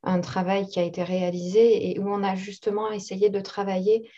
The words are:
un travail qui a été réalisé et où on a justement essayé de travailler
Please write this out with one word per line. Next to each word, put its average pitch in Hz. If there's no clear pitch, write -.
un 180
travail 190
qui 190
a 175
été 170
réalisé 185
et -
où 196
on 202
a 196
justement 202
essayé 196
de 196
travailler 196